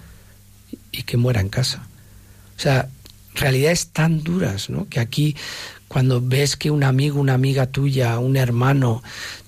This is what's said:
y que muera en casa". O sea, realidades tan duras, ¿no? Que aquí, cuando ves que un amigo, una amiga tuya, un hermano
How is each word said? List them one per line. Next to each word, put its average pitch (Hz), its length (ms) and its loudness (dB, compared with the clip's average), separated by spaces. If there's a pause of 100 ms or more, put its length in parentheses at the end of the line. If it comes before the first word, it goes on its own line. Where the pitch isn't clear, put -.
(920)
y - 120 -8
que - 140 -4
muera 120 240 2
en 98 80 -2
casa". - 380 -4 (680)
O - 60 -14
sea, 135 260 2 (460)
realidades 143 540 2
tan 156 360 0
duras, 160 460 -2
¿no? 131 180 -6
Que - 140 -4
aquí, 147 340 0 (540)
cuando 127 320 2
ves 131 340 0
que 151 160 -2
un 147 140 2
amigo, 139 340 2
una 135 140 2
amiga 131 320 2
tuya, 131 520 0
un 131 200 2
hermano 123 640 2 (440)